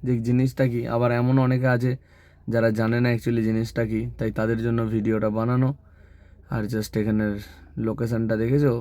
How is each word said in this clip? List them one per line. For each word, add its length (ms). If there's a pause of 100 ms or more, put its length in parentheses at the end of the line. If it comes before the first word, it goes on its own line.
যে 60 (140)
জিনিসটা 440
কি, 100 (140)
আবার 140 (100)
এমন 160 (100)
অনেকে 300
আছে 160 (640)
যারা 160 (100)
জানে 240
না 120
actually 340
জিনিসটা 420
কি, 100 (160)
তাই 200
তাদের 280
জন্য 140 (140)
ভিডিওটা 440
বানানো। 320 (880)
আর 80 (100)
just 280
এখানের 320 (520)
লোকেশনটা 580
দেখেছো 380